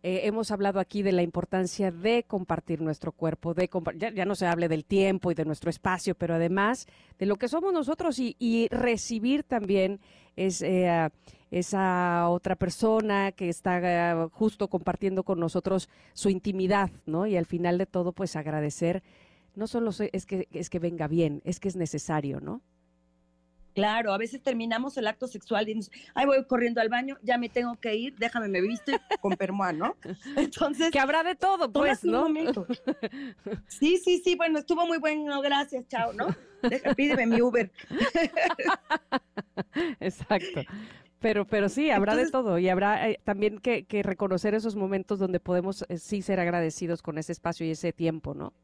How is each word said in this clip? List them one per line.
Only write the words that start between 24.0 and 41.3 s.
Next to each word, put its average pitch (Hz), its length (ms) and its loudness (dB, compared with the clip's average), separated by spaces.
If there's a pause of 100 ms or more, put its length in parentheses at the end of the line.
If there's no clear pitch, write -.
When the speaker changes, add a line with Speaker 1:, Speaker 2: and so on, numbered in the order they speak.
Speaker 2:
a 196 40 0
veces 233 240 -6
terminamos 233 540 -2
el 233 100 -2
acto 220 220 -4
sexual 214 400 -2
y 214 60 -4
dices, 214 180 -6 (220)
"Ay, 262 120 2
voy 269 200 6
corriendo 240 340 0
al 220 80 4
baño, 254 340 -2
ya 240 160 0
me 233 120 -4
tengo 240 260 -2
que 220 180 -4
ir, 240 220 -4
déjame, 226 320 -2
me 185 140 0
visto 226 320 -2
y - 20 2 (240)
con 202 160 0
permoa", 190 380 -2
¿no? 190 300 -2
Speaker 1:
<laughs> 269 340 -8
Speaker 2:
Entonces, 294 540 0
Speaker 1:
Que 277 80 2
habrá 294 240 2
de 359 120 0
todo, 359 340 2
Speaker 2:
tomas 277 300 2
Speaker 1:
pues, - 60 -12
Speaker 2:
un - 60 2
Speaker 1:
¿no? 247 100 2
Speaker 2:
momento. 311 460 0
Speaker 1:
<laughs> 240 1000 -8
Speaker 2:
Sí, 339 300 2
sí, 359 260 2
sí, 359 120 2
bueno, 330 240 0
estuvo 339 280 0
muy 330 100 0
bueno, 302 440 -2
gracias, 277 480 -2
chao, 233 240 -2
¿no? 208 140 -2 (360)
Deja, 269 320 0
pídeme 269 300 2
mi 226 160 4
Uber. 240 280 2 (200)
<laughs> - 2000 -2
Speaker 1:
Exacto. 180 600 -4 (580)
Pero, 208 260 0